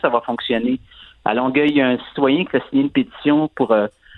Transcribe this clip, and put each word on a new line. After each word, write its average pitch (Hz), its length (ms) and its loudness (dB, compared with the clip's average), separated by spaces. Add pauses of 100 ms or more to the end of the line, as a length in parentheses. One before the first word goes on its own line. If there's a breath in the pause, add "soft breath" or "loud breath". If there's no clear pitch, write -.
ça 160 80 2
va 120 100 2
fonctionner. 120 600 -4 (440 loud breath)
À 104 100 -2
Longueuil, 131 360 0
il 147 80 0
y - 20 4
a 127 80 2
un 127 100 0 (120)
citoyen 143 340 0
qui - 120 -4
a - 120 0
signé 135 140 0
une 139 80 -2
pétition 147 640 0
pour, 120 180 0
euh, 104 140 2 (320 soft breath)